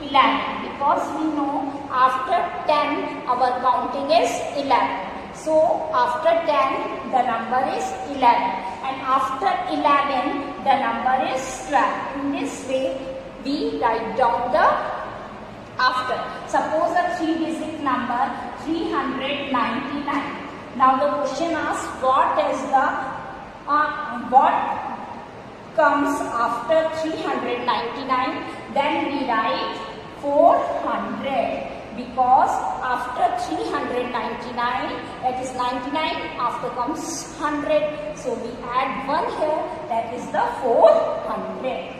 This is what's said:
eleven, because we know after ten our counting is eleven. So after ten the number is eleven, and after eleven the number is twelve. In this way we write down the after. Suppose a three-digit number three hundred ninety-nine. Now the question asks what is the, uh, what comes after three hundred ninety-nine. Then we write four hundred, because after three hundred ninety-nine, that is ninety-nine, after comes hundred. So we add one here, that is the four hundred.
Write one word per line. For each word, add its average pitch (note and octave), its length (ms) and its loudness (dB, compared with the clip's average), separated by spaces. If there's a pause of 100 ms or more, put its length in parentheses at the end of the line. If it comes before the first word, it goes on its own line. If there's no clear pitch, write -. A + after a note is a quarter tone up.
eleven, - 600 2
because - 380 0 (100)
we D#4 220 -2
know C#4+ 260 -2 (380)
after D4 400 2 (300)
ten C#4+ 520 0 (120)
our B3+ 140 2 (180)
counting C#4 520 0
is - 160 2 (280)
eleven. - 360 2 (460)
So D#4 100 2 (480)
after - 320 2 (160)
ten C4+ 240 2 (400)
the A#3+ 160 6
number A3+ 320 0 (140)
is - 100 -2 (300)
eleven, A#3+ 340 6 (320)
and C4 140 -4 (180)
after C#4 400 0 (220)
eleven C#4 680 2 (240)
the - 160 6
number A#3 320 0 (220)
is - 100 -4 (220)
twelve. C4+ 500 0
In C#4+ 160 -2
this - 320 -6
way C4 320 0 (480)
we C#4+ 320 -2
write A3+ 400 0
down B3 400 2
the F#4+ 80 6 (1200)
after. B3+ 340 0 (300)
Suppose D#4+ 480 0
a - 160 0
three-digit D#4 720 -2
number A#3+ 340 0 (420)
three E4 280 -2
hundred C4+ 640 -2
ninety-nine. C#4+ 760 -2 (440)
Now B3+ 140 6 (120)
the C#4+ 60 4 (100)
question D4+ 380 -2
asks D4+ 320 -2 (160)
what C4 420 4
is C4+ 140 0 (140)
the, C#4+ 140 6 (880)
uh, - 440 0 (140)
what C#4+ 240 8 (1200)
comes C#4+ 420 4 (260)
after D#4 340 2 (200)
three D#4+ 280 -4
hundred B3 420 -2
ninety-nine. A#3 760 -2 (300)
Then D4+ 400 2
we C#4+ 60 -2 (100)
write - 480 0 (460)
four C#4+ 340 8 (260)
hundred, - 800 -2 (320)
because B3+ 580 4 (420)
after - 300 -2 (200)
three - 300 -2
hundred B3+ 420 -2
ninety-nine, A#3+ 760 -2 (320)
that B3+ 220 0
is - 160 -8
ninety-nine, C#4+ 580 -2 (300)
after - 200 -4 (120)
comes D4 220 -2 (340)
hundred. D4+ 500 2 (300)
So B3+ 260 -4
we A#3 80 -6 (300)
add C4 260 -4
one D#4 320 0
here, D#4 220 0 (260)
that A3+ 260 -2
is - 140 -8 (100)
the - 80 2 (140)
four C4+ 320 8 (400)
hundred. - 680 -6